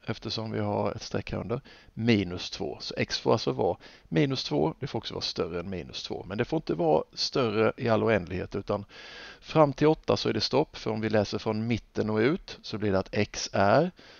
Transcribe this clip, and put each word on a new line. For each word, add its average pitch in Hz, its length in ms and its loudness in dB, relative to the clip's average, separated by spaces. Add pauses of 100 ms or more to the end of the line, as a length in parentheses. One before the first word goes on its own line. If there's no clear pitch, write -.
eftersom 110 440 -6
vi 107 80 -2
har 104 340 0
ett - 100 -10
streck - 300 -4
här 101 60 -2
under, 104 220 -4 (340)
minus 101 560 2
två. - 300 -6
Så - 160 -8
x - 220 -2
får 127 140 2
alltså 123 200 0
vara 104 240 0 (320)
minus 143 360 0
två, 151 360 0
det - 60 -6
får - 120 -4
också - 160 -10
vara - 80 -6
större 87 380 -4
än 92 100 -8
minus 85 320 -8
två. - 260 -8
Men 101 100 -6
det 120 60 0
får 160 120 -4
inte 160 180 -2
vara 156 380 2
större 110 640 2
i 127 120 -4
all 107 160 4
oändlighet, 92 500 0
utan 104 300 -4 (560)
fram 151 320 4
till 147 140 2
åtta 131 300 2
så - 120 -2
är 113 40 2
det 110 80 0
stopp, - 360 0
för - 140 -6
om 110 100 -2
vi 110 80 0
läser 107 300 2
från 110 280 -2
mitten 107 440 -2
och 107 80 0
ut 139 440 0
så - 160 -8
blir 101 140 0
det 95 60 4
att - 160 -4
x - 380 -2
är, 117 380 6 (300)